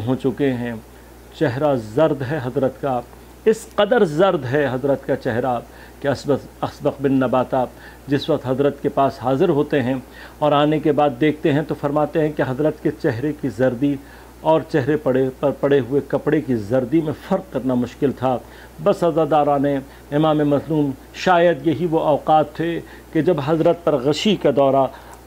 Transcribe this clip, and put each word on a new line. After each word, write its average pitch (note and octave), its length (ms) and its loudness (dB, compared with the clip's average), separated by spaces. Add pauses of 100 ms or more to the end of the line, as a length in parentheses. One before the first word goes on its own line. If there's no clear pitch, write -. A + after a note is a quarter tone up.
ہو B2+ 160 0
چکے C#3 300 0
ہیں، A#2+ 200 -6 (640)
چہرہ C#3+ 400 0 (200)
زرد D3+ 360 2
ہے D#3 140 -4
حضرت B2+ 360 -2
کا، C3 200 -4 (440)
اس A3 300 2
قدر G#3 320 2
زرد E3+ 460 2
ہے C#3+ 200 2
حضرت C3 340 -2
کا C#3 100 0
چہرہ B2 420 -2 (420)
کہ C3+ 80 -4
اسبق، C3+ 560 -4
اسبق - 380 -4
بن C3+ 120 2
نباتہ B2+ 500 0 (440)
جس C3+ 220 -2
وقت C3+ 160 -2
حضرت C#3 360 0
کے D3+ 60 -2
پاس C#3 340 0
حاضر C3+ 260 2
ہوتے D3 340 0
ہیں B2 120 -2 (440)
اور D3+ 140 2
آنے D3 280 4
کے D3+ 120 2
بعد D3 180 2 (100)
دیکھتے D#3 320 0
ہیں D3 160 2
تو D#3 120 -6
فرماتے D3 400 -2
ہیں D3+ 160 0
کہ D#3+ 120 0
حضرت D3+ 340 -2
کے E3 80 -2 (120)
چہرے C3+ 380 -2
کی C#3+ 160 -4
زردی C3 380 0 (480)
اور D#3 180 2 (120)
چہرے D3 240 0
پڑے، C3 320 0 (120)
پر C#3+ 100 0 (100)
پڑے C#3 200 4
ہوئے B2+ 280 -2
کپڑے D3+ 320 0
کی C3 160 -2 (120)
زردی B2+ 320 0
میں D#3 120 -2 (160)
فرق F#3 240 -4
کرنا B2+ 240 -2
مشکل B2 420 -2
تھا۔ B2+ 180 0 (460)
بس F#3+ 220 0
عزاداران D3 640 2
امام C#3+ 720 0 (100)
مظلوم، C#3+ 420 0 (240)
شاید E3+ 520 2
یہی D#3 240 0
وہ D#3+ 160 0
اوقات D#3 500 2
تھے E3 220 -4 (340)
کہ D#3+ 100 2
جب D#3 220 0
حضرت E3 400 2
پر D3 200 2
غشی D3+ 380 2
کا D3+ 140 4
دورہ C3+ 300 4 (400)